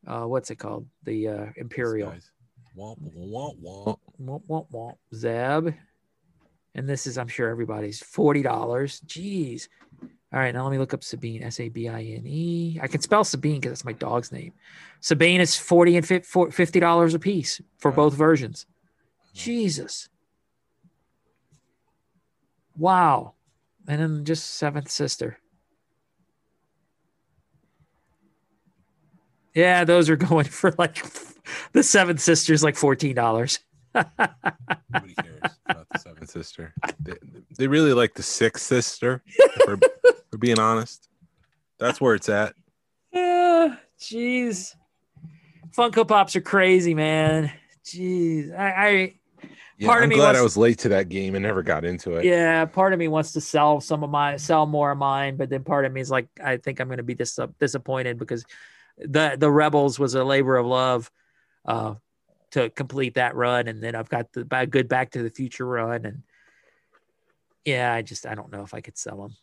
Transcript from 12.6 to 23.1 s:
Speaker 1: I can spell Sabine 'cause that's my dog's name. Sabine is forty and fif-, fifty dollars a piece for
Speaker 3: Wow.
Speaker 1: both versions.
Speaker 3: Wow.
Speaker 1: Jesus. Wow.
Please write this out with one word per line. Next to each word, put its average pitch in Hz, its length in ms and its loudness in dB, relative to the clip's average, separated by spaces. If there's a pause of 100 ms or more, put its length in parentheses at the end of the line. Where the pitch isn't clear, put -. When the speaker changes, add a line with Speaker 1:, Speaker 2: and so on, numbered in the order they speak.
Speaker 1:
I - 60 -6
can 147 140 -4
spell 214 240 2
Sabine 147 360 -4
'cause 123 120 -8
that's - 120 -14
my 113 100 -10
dog's 117 360 -6
name. - 220 -16 (480)
Sabine 170 400 4
is 165 160 2
forty 175 400 6
and 160 100 0
fif-, 185 180 0 (280)
fifty 175 260 0
dollars 170 360 4
a 170 40 -2
piece 175 420 -4 (180)
for 143 120 2
Speaker 3:
Wow. 131 60 -2
Speaker 1:
both 147 180 4
versions. 151 540 0
Speaker 3:
Wow. - 680 -20
Speaker 1:
Jesus. 220 720 -6 (2750)
Wow. 165 580 2 (540)